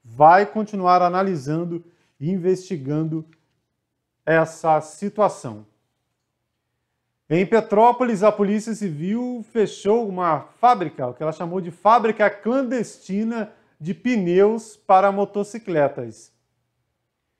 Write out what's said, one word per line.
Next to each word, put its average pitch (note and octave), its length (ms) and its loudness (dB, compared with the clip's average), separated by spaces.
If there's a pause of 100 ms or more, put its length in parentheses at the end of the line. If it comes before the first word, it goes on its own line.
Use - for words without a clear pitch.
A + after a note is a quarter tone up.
vai D3+ 420 6
continuar G3 560 0
analisando E3+ 840 -2 (360)
e C#3+ 120 -6
investigando D#3+ 920 -4 (1000)
essa D#3+ 560 0
situação. D3 840 -6 (1600)
Em E3+ 180 0
Petrópolis, A3 800 2
a G#3+ 80 6
Polícia G#3 440 -2
Civil G#3 760 -6
fechou A3 560 -2
uma F3 340 -2 (180)
fábrica, F3+ 480 2
o A#2+ 60 -8
que D#3 100 -10
ela D#3+ 80 -2
chamou F3 280 -8
de E3+ 120 -8
fábrica G#3+ 580 2
clandestina A3+ 1200 -6 (280)
de D#3+ 160 -8
pneus G#3 840 0
para G3 340 4
motocicletas. F#3+ 1200 -4 (1080)